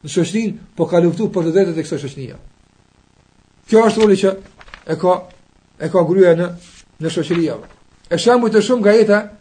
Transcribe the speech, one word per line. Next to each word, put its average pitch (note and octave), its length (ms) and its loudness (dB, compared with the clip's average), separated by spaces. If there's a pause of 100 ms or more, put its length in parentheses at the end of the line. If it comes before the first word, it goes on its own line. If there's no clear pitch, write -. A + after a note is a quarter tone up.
në D3 80 -12
shoqërinë, F#3+ 460 -4 (180)
po E3 100 -2
ka F3 140 2
luftu F3 320 0
për E3 160 -2
të D#3+ 60 -4
drejtat F3 240 0
e D3+ 80 -6
kësaj C#3+ 160 -8
shoqërie. C3 340 -14 (1300)
Kjo A3 200 4
është G#3+ 140 0
roli G3+ 180 4
që F#3+ 120 0 (600)
e D#3 80 -4
ka, F3+ 140 2 (680)
e D#3+ 100 -8
ka F3+ 140 2
gruaja F3 340 4
në, F3 100 -4 (520)
në D#3+ 120 -6
shoqëria. D#3+ 460 -4 (520)
E E3 100 -2
shembuj A#3+ 320 2
të G#3+ 160 4
shumë A#3+ 160 0
nga G#3 140 4
jeta G#3 220 2 (200)